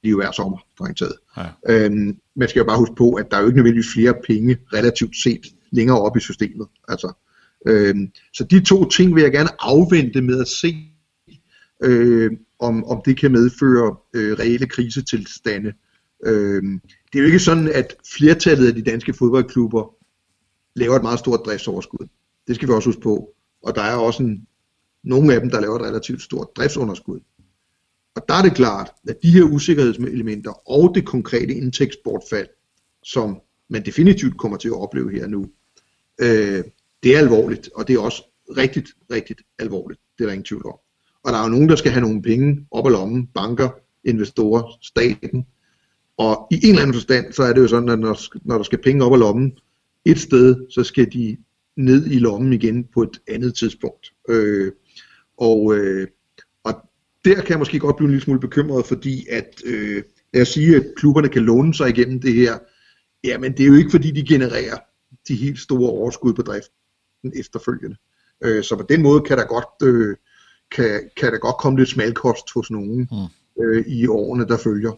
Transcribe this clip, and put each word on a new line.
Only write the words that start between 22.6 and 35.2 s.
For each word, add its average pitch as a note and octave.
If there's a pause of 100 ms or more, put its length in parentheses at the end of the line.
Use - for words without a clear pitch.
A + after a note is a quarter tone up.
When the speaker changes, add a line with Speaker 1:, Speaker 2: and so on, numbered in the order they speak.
Speaker 1:
vi B2
også A2+
huske G#2
på. G#2 (320)
Og A2
der G#2+
er A2
også A#2
en, G#2+ (580)
nogle C3+
af A2+
dem, A#2+
der A2
laver G#2+
et A#2
relativt A2
stort -
driftsunderskud. A2+ (960)
Og A2+
der D3+
er F#3+
det F#3+
klart, G2+ (180)
at -
de E3+
her F3
usikkerhedselementer A#2+
og D#3
det C#3
konkrete B2+
indtægtsbortfald, A#2 (580)
som G#2+ (300)
man G#2+
definitivt E3
kommer G2+
til A2
at G2
opleve C#2
her -